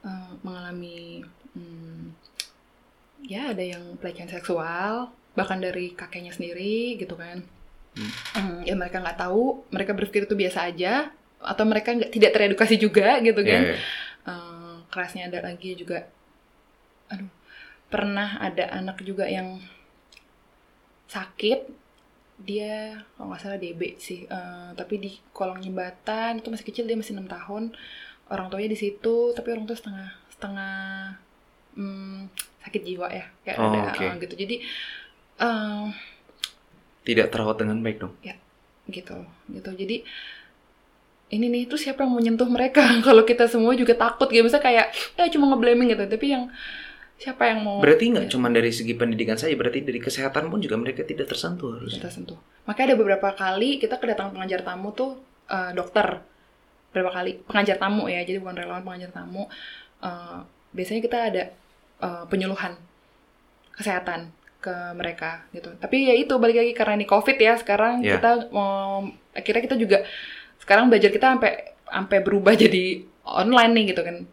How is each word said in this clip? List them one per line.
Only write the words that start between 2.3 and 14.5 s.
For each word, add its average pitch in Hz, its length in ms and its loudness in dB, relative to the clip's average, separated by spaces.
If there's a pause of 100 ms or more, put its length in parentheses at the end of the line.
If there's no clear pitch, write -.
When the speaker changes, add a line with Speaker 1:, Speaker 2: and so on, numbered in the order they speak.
Speaker 1:
ya 226 320 -8
ada 180 80 -6
yang 175 320 -14
pelecehan 175 320 -14
seksual, 180 800 -6 (240)
bahkan 190 240 -4
dari 180 400 -8
kakeknya 175 400 -16
sendiri 202 640 -6
gitu 175 160 -10
kan. 170 320 -14 (480)
Speaker 2:
Hmm. 214 160 -12 (240)
Speaker 1:
Hmm, 185 220 -4 (100)
ya 190 80 -2
mereka 180 240 -6
nggak 175 160 -8
tahu, 202 560 0
mereka 196 240 -4
berpikir 202 320 -2
itu 214 80 0
biasa 180 320 -2
aja, 196 400 -2 (320)
atau - 240 -2
mereka 214 320 2
nggak, 226 160 -2
tidak 208 240 8
teredukasi 208 400 6
juga 214 480 6
gitu 214 160 6
kan. 101 240 6
Speaker 2:
Iya, 175 80 2
iya. - 60 -2 (500)
Speaker 1:
Eh, 170 460 -14 (180)